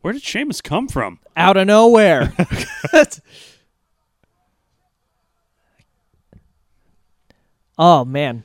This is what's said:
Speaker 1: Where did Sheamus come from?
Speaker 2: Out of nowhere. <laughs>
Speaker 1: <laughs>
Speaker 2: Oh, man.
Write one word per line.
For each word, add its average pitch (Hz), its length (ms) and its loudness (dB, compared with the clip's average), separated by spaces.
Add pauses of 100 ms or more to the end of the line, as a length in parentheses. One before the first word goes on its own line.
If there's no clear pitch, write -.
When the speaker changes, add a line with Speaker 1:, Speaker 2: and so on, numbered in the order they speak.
Speaker 1:
Where 185 120 -8
did 277 100 -14
Sheamus 262 380 -8
come 214 260 -6
from? 104 320 -8 (160)
Speaker 2:
Out 185 220 2
of 190 100 0
nowhere. 214 680 4 (600)
<laughs> - 0 -
Speaker 1:
<laughs> 302 100 6 (4000)
Speaker 2:
Oh, 160 260 4
man. 131 400 -8